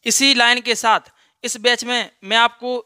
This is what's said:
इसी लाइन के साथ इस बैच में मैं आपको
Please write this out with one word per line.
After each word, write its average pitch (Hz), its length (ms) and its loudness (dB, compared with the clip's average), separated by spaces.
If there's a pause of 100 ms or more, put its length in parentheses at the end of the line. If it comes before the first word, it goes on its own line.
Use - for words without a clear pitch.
इसी 269 280 2
लाइन 240 280 2
के 233 140 -2
साथ 220 360 0 (320)
इस 247 140 -6
बैच 240 260 -2
में 233 280 -6 (120)
मैं 208 140 -2
आपको 240 480 -2